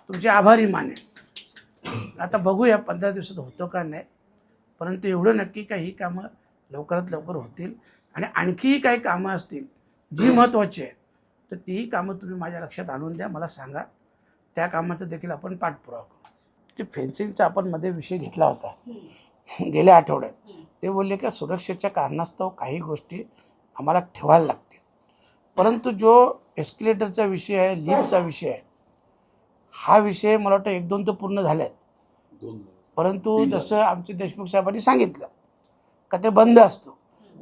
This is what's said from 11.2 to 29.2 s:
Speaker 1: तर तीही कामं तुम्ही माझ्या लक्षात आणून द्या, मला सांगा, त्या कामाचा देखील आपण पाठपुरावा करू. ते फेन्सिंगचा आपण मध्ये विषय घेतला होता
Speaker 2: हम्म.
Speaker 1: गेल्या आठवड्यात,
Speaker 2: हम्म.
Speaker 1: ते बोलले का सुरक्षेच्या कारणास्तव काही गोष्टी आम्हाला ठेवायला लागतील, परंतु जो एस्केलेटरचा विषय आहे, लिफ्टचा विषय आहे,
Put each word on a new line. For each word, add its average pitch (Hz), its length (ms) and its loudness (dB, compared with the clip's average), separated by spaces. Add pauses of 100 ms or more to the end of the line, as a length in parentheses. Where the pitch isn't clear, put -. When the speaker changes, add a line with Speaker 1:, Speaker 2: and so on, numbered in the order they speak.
Speaker 1:
तर 185 60 -10
तीही 190 320 -8
कामं 190 260 -4
तुम्ही 185 220 -14
माझ्या 170 220 -10
लक्षात 170 300 -12
आणून 151 280 -10
द्या, 190 100 -10
मला 170 200 -8
सांगा, 139 360 -14 (760)
त्या 170 100 -2
कामाचा 175 380 -6
देखील 170 260 -10
आपण 185 240 -10
पाठपुरावा 151 480 -10
करू. - 100 -20 (680)
ते 220 40 -8 (100)
फेन्सिंगचा 190 520 -4
आपण 185 220 -2
मध्ये 170 220 -6
विषय 180 280 -8
घेतला 160 280 -2
होता 139 220 -2 (200)
Speaker 2:
हम्म. - 840 -12
Speaker 1:
गेल्या 165 240 8
आठवड्यात, 143 360 2 (140)
Speaker 2:
हम्म. 196 180 -20 (180)
Speaker 1:
ते 180 80 -4
बोलले 196 280 -2
का 233 120 -6
सुरक्षेच्या 180 600 -6
कारणास्तव 165 600 -6
काही 151 300 -8
गोष्टी 160 420 -10 (540)
आम्हाला 156 240 0 (160)
ठेवायला 156 300 4
लागतील, - 340 -8 (760)
परंतु 226 340 0
जो 226 500 6 (160)
एस्केलेटरचा 208 680 -2
विषय 190 320 -2
आहे, 185 180 2 (100)
लिफ्टचा 190 340 2
विषय 165 300 -4
आहे, 120 120 -8 (1120)